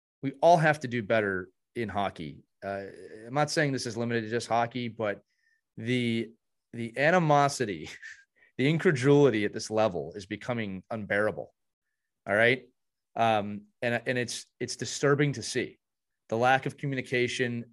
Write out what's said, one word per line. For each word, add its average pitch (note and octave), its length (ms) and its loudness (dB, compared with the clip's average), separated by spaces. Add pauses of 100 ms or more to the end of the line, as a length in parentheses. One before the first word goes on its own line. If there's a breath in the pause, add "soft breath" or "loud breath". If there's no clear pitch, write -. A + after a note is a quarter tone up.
(240)
we C3+ 100 -4 (100)
all E3+ 160 8
have D3+ 220 4
to B2 80 -8
do A#2 140 -4
better G2 460 0 (260)
in A2+ 140 -4
hockey. F#2 560 -6 (180)
Uh, G2 200 -8 (440)
I'm A#2+ 80 -14
not D3 160 0
saying D3 220 0
this B2 140 -4
is A2+ 100 -6
limited A#2 280 -2
to G#2+ 60 -8
just A#2 180 -2
hockey, A#2 400 0
but G2+ 340 -4 (560)
the, A#2 520 -2 (440)
the A#2 240 -8
animosity, C#3+ 920 2 (340 loud breath)
<laughs> - 360 -20
the C3 100 2
incredulity C#3+ 800 4
at G2 80 -2
this - 160 -8
level F2+ 460 0
is F#2+ 100 -14
becoming G#2 640 -6
unbearable. G#2 600 -2 (800)
All G2 80 2
right. B2 280 4 (500)
Um, G#2 480 0 (180)
and, A#2+ 260 -2
and B2+ 120 -2
it's, - 260 -6 (160)
it's B2 160 -6
disturbing C#3+ 580 0
to A2 80 -8
see - 360 -6 (500)
the A2 80 -2
lack C3 300 4
of C#3+ 100 -6
communication, B2 960 -2